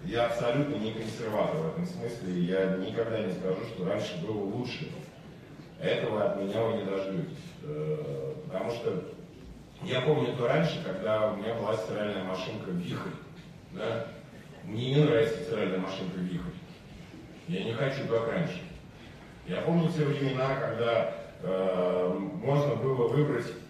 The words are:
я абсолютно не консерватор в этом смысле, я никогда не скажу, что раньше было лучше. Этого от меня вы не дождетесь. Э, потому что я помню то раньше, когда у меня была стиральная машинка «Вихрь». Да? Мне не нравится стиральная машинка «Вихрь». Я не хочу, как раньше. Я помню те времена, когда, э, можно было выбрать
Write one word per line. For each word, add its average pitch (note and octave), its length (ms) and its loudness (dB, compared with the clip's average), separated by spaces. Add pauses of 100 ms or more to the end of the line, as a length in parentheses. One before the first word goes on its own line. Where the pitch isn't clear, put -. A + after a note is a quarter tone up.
я A#2 220 2
абсолютно B2+ 500 2
не G#2+ 160 -2
консерватор A2 640 0
в - 140 0
этом - 160 -2
смысле, F2+ 560 -4
я F#2+ 340 4
никогда G#2+ 440 0
не F#2+ 120 0
скажу, F#2 320 0
что - 220 -4
раньше F2+ 400 0
было G#2 180 -2
лучше. A#2 480 -4 (880)
Этого G#2 460 2
от F#2+ 160 2
меня G2+ 220 0
вы A2 140 2
не G2 60 -2
дождетесь. F#2+ 540 -2 (260)
Э, D3+ 680 -2 (120)
потому - 260 -2
что D3+ 320 -2 (800)
я C3 180 0
помню C3+ 340 4
то A#2+ 120 2
раньше, D3+ 360 4
когда G#2+ 480 2
у G2+ 60 -4
меня G#2+ 160 -2
была A2+ 240 0
стиральная G2+ 480 -2
машинка F#2+ 460 -4
«Вихрь». G2+ 380 -2 (600)
Да? - 360 -2 (580)
Мне B2 300 0
не D3+ 100 10
нравится - 380 4
стиральная F#2+ 360 0
машинка F#2 380 -4
«Вихрь». F2+ 340 -2 (960)
Я - 160 -2
не A#2 100 -2
хочу, A#2+ 360 0
как A2+ 180 4
раньше. - 340 0 (880)
Я - 140 0
помню E3 300 4
те D3+ 120 2
времена, C3+ 520 2
когда, A2+ 580 2 (300)
э, F#2 760 2 (220)
можно C#3+ 340 4
было B2+ 320 4
выбрать C3 380 4 (240)